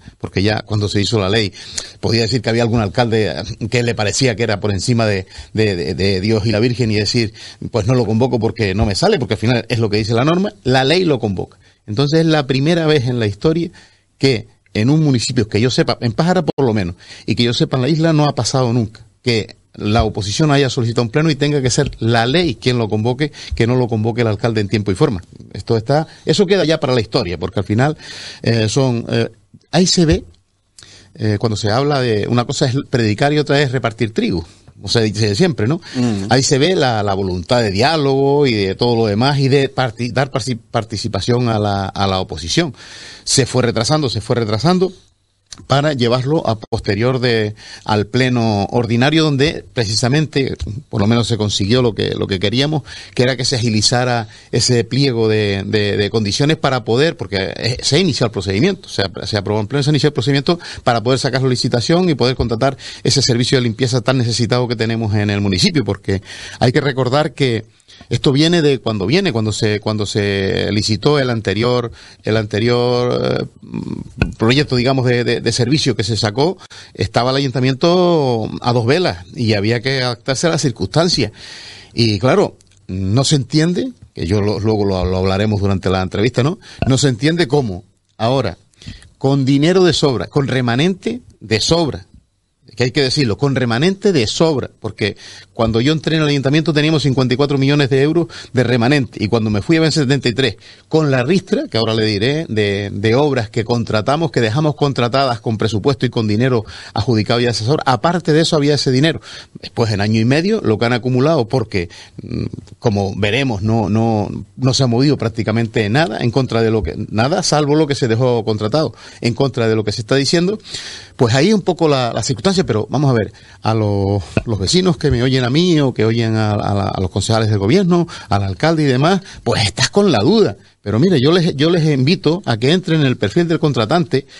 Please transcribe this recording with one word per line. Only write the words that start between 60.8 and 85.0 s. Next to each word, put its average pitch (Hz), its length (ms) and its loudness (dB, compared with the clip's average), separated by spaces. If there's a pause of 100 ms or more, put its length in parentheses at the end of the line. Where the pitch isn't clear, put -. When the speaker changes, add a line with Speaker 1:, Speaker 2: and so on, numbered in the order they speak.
Speaker 1:
para 117 200 2
poder 127 160 2
sacar 127 240 -2
la 131 60 2
licitación 131 600 0
y 151 60 2
poder 120 200 2
contratar 127 400 0 (280)
ese 135 180 2
servicio 127 380 2
de - 20 0
limpieza 120 400 -2
tan 131 160 2
necesitado 120 500 0
que 120 80 -2
tenemos 113 380 -2
en 104 160 2
el 101 100 0
municipio, 101 460 0
porque 98 380 -4 (360)
hay 127 120 2
que 147 100 2
recordar 135 520 0
que 120 320 -2 (440)
esto 143 220 0
viene 160 300 2
de 143 180 2
cuando 107 260 -4
viene, 170 260 0
cuando 107 220 0
se, 107 260 0
cuando 107 260 -4
se 98 640 0
licitó 110 480 0
el 127 100 0
anterior, 117 640 -2 (320)
el 110 140 0
anterior, 120 1000 0
eh, - 60 -4 (920)
proyecto, 127 380 0
digamos, 123 300 0
de, 123 180 2
de, 117 180 -2
de 117 100 -2
servicio 123 440 0
que 110 80 -2
se 107 140 -4
sacó, 131 400 0 (380)
estaba 117 340 0
el 131 80 0
ayuntamiento 139 1120 2 (120)
a 120 120 0
dos 117 120 2
velas 139 400 0 (100)
y 110 180 2
había 107 260 0
que 131 220 -2
adaptarse 123 460 -2
a - 20 2
las 160 120 0
circunstancias. 135 720 0 (600)
Y 107 260 0
claro, 147 380 2 (300)
no 95 360 0
se 156 120 0
entiende, 175 560 0 (220)
que - 140 -8
yo 101 140 2
lo, 104 180 -2
luego 104 260 0
lo, 92 200 0